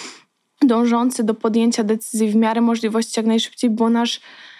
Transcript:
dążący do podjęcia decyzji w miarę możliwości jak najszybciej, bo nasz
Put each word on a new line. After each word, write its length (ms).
dążący 640
do 100
podjęcia 500
decyzji 440
w 80
miarę 240
możliwości 600
jak 60
najszybciej, 440
bo 200
nasz 300